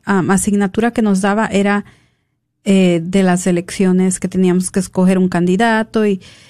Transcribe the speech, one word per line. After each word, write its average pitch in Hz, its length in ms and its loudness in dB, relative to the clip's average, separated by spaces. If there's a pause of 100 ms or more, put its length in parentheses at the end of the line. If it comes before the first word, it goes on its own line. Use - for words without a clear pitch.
am, 185 280 0
asignatura 202 600 0
que 233 120 -2
nos 196 180 0
daba 208 240 -2
era, 202 400 -2 (800)
eh, 185 400 2
de 185 200 0
las 180 240 0
elecciones, 185 720 0
que - 80 -6
teníamos 185 440 0
que - 80 -2
escoger 185 400 0
un 185 100 0
candidato 220 760 0
y, 196 140 -2 (300)